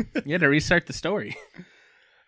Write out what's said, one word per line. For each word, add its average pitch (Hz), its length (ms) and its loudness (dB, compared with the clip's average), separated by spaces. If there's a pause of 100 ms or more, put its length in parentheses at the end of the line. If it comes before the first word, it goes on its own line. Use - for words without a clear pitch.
(240)
You 143 80 -6
had 180 100 0
to 147 60 6
restart 156 380 2
the - 60 -10
story. 165 440 -4 (180)
<laughs> 180 120 -20 (600)